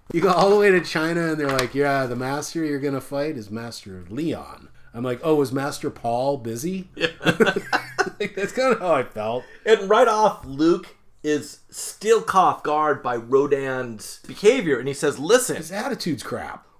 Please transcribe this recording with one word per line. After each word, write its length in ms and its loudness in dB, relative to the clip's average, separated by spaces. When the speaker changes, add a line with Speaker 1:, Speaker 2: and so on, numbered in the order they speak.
Speaker 1:
You 80 0
go 100 4
all 200 4
the 80 6
way 100 6
to 120 4
China, 480 -2
and 100 -2
they're 80 -2
like, 260 -2
"Yeah, 320 0
the 100 -6
master 500 -6
you're 140 -2
gonna 220 -4
fight 360 -6
is 120 -12
Master 600 -12
Leon." 600 -8
I'm 100 -8
like, 200 -4
"Oh, 120 4
was 160 2
Master 380 -4
Paul 480 -2
busy?" 580 -8
Speaker 2:
Yeah. 120 -2
Speaker 1:
<laughs> 320 4
Like, 160 -4
that's 180 -4
kinda 260 2
how 140 2
I 100 2
felt. 400 -6
Speaker 2:
And 240 4
right 180 8
off, 380 4
Luke 500 0
is 360 -2
still 520 0
caught 360 2
off 60 -14
guard 400 2
by 120 -2
Rodan's 1120 -2
behavior, 520 2
and 80 -6
he 60 -2
says, 260 -2
"Listen, 380 2
Speaker 1:
His 140 -12
attitude's 520 -6
crap. 420 -10